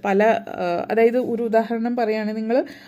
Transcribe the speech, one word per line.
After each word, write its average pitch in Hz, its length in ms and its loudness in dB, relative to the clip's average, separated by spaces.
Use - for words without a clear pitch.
പല, 202 200 4
ആ, 175 420 -2
അതായത് 226 280 2
ഒരു 233 240 -2
ഉദാഹരണം 226 540 0
പറയുകയാണെങ്കിൽ 220 440 -2
നിങ്ങൾ 233 240 0